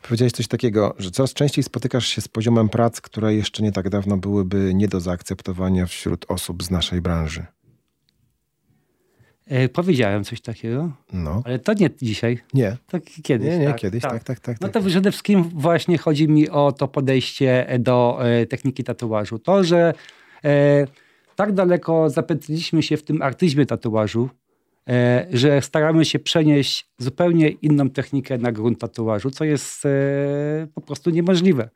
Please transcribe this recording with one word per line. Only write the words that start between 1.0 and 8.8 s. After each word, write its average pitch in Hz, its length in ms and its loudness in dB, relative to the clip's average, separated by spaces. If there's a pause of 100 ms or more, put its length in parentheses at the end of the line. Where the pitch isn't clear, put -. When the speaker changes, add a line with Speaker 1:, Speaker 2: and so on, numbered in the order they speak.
Speaker 1:
coraz 131 240 -2
częściej 147 300 0
spotykasz 127 420 -4
się - 140 -4
z - 80 -10
poziomem 113 400 2
prac, 117 320 0
które 107 340 -2
jeszcze 107 280 -4
nie 107 100 0
tak 98 160 -4
dawno 101 280 -2
byłyby 98 580 0
nie 101 140 2
do 92 120 -2
zaakceptowania 92 880 -4
wśród - 420 -6
osób 90 340 -6
z 90 80 -8
naszej 90 300 -2
branży. 82 460 -4 (2000)